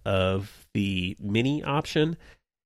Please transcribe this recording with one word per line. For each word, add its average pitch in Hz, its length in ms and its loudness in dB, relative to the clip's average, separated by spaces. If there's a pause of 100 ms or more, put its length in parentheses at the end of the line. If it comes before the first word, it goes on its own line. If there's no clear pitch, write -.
of 95 680 0
the 98 460 0
Mini 117 440 0
option, 156 540 0 (480)